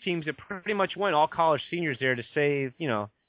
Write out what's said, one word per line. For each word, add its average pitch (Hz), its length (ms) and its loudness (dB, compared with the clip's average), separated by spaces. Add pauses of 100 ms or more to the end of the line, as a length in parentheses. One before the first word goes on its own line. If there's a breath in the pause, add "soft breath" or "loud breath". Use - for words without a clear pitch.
teams 170 220 -2
that 151 120 -4
pretty 202 360 -8
much 190 240 0
went 190 180 0
all 151 120 6
college 160 340 2 (100)
seniors 165 280 -2
there 131 160 2
to 117 80 -6 (100)
save, 143 440 0
you 160 100 -4
know, 104 220 -2 (200)